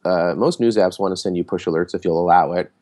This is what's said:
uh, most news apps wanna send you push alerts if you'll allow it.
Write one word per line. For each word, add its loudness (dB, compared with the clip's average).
uh, 0
most 0
news 2
apps 2
wanna -2
send -4
you -2
push -6
alerts -2
if -8
you'll 0
allow 4
it. -4